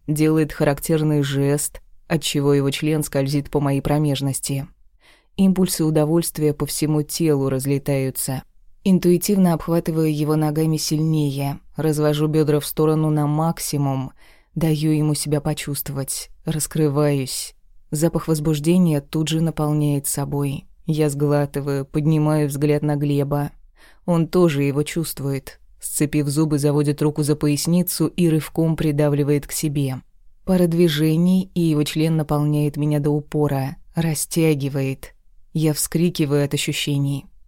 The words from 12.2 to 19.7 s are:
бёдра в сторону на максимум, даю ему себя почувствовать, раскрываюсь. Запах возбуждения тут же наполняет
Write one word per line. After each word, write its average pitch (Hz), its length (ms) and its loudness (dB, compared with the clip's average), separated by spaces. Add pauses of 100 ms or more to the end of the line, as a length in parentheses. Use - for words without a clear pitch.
бёдра 151 320 2
в 143 80 -4
сторону 156 440 0
на 151 180 0
максимум, 143 800 -2 (460)
даю 156 340 0
ему 151 240 2
себя 147 260 -2
почувствовать, 143 920 -6 (140)
раскрываюсь. 147 1080 -2 (380)
Запах 160 340 0
возбуждения 160 760 2
тут 156 280 -4
же 160 120 0
наполняет 151 640 0